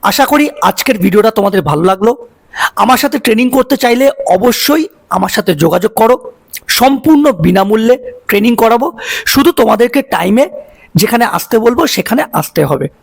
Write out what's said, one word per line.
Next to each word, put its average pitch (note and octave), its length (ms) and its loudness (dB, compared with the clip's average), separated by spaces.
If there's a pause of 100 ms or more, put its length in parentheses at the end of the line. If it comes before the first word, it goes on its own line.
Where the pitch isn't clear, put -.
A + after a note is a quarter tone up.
আশা - 240 -2
করি D4 240 0 (120)
আজকের - 360 -2
ভিডিওটা G3 320 2
তোমাদের G3+ 320 -2
ভালো D3 200 -2
লাগলো। F#3+ 460 -2 (480)
আমার A#3 200 2
সাথে C#4+ 220 -2
ট্রেনিং A#3+ 320 0
করতে C4 260 0
চাইলে B3+ 340 2
অবশ্যই B3 760 0 (240)
আমার F#3 180 -2
সাথে G3+ 260 -2
যোগাযোগ F3 380 0
করো, B3 400 0 (340)
সম্পূর্ণ C#4+ 680 2
বিনামূল্যে G3+ 800 0 (160)
ট্রেনিং A3 280 0
করাবো। A#3 360 0 (340)
শুধু D#4 260 2
তোমাদেরকে A#3+ 500 0
টাইমে G#3 460 0 (460)
যেখানে A3+ 300 2
আসতে G#3 340 -2
বলবো A#3+ 280 0
সেখানে A3+ 460 -2
আসতে D#3+ 320 -2
হবে C#3+ 240 -4 (140)